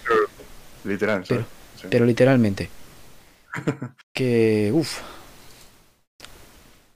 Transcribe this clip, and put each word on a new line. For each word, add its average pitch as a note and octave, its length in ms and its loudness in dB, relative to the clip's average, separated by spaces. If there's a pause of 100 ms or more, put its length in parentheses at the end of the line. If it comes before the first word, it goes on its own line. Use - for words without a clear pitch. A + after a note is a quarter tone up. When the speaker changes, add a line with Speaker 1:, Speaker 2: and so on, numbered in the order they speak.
Speaker 1:
pero A#2 120 0 (720)
literal, G2+ 420 -2
Speaker 2:
Pero, B2 140 -2
Speaker 1:
¿sabes? - 400 -16
Sí. F#2 80 -16
Speaker 2:
pero A#2+ 160 2
literalmente. A#2 640 2 (840)
Speaker 1:
<laughs> C#3 420 -8 (180)
Speaker 2:
Que, A2+ 600 2
uf. D#3 260 -2 (2000)